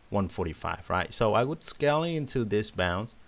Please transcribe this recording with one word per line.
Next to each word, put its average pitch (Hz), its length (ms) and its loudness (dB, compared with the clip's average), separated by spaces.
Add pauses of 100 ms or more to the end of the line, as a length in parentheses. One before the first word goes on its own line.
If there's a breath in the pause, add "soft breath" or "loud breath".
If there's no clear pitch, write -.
one 98 200 0
forty-five, 85 600 -6
right? 90 240 0
So 107 220 4
I 117 80 4
would 151 180 -4
scale 147 400 2
into 151 420 -2
this 107 280 0
bounce 90 420 -2 (140 soft breath)